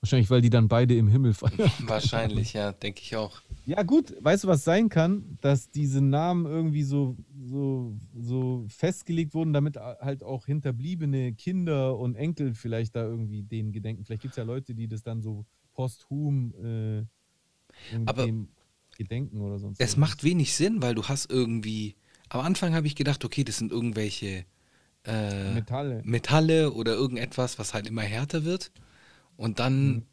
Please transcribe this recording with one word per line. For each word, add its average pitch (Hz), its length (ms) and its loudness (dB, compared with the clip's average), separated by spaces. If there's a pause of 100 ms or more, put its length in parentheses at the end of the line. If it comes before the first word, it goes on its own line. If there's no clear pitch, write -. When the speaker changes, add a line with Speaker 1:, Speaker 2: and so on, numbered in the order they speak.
Speaker 1:
Wahrscheinlich, 120 280 4
weil 123 120 8
die 120 80 8
dann 113 180 6
beide 120 280 6
im 113 120 6
Himmel 120 260 6
feiern. - 420 2
<laughs> - 120 -12
Speaker 2:
Wahrscheinlich, 107 680 0
ja, 104 200 -2
denke 104 280 -8
ich - 140 -8
auch. 107 260 -6 (240)
Speaker 1:
Ja, 180 180 0
gut, 269 360 2
weißt 180 240 2
du, 196 40 0
was 165 160 4
sein 202 260 4
kann? 170 520 0
Dass 139 280 2
diese 139 320 0
Namen 160 440 2
irgendwie 156 380 0
so, 135 320 0 (240)
so, 131 560 -4 (240)
so 127 480 -2
festgelegt 165 680 -2
wurden, 160 200 0
damit 143 240 2
a-, 113 240 -12
halt 139 220 -6
auch 123 220 -8
hinterbliebene 139 880 -2
Kinder 147 640 0
und 123 180 -2
Enkel 143 380 -2
vielleicht 113 420 -4
da 117 80 -2
irgendwie 110 400 -6
denen 107 280 -6
gedenken. 107 320 -8
Vielleicht 107 200 -10
gibt's 131 140 -10
ja 120 60 -6
Leute, 123 320 -8
die 113 120 -6
das 110 160 -8
dann 113 180 -6
so 107 240 -8 (280)
posthum, 135 840 -4
äh, 110 420 -4 (960)
irgendwie 113 160 -2
Speaker 2:
Aber 131 180 0
Speaker 1:
dem 113 240 -4 (480)
gedenken 113 420 -6
oder 101 200 -4
sonst 101 200 -10
Speaker 2:
es 123 120 2
Speaker 1:
irgendwas. 151 180 4
Speaker 2:
macht - 160 -8
wenig 160 300 2
Sinn, 202 260 2
weil 120 140 2
du 110 80 0
hast 139 260 -4
irgendwie, 110 680 -2 (320)
am 123 140 -4
Anfang 175 320 2
habe 160 140 2
ich 147 80 -2
gedacht, 139 280 -2
okay, 143 220 -2
das 110 120 -6
sind 113 140 -4
irgendwelche, 104 720 -4 (580)
äh, 101 500 -2
Speaker 1:
Metalle. 120 500 -4
Speaker 2:
Metalle 156 680 4
oder 113 200 0
irgendetwas, 123 640 -2
was - 160 -8
halt 107 140 -4
immer 110 140 -4
härter 127 440 -2
wird. 180 260 -4 (680)
Und 110 200 -2
dann 131 360 4
Speaker 1:
Mhm. 113 200 -4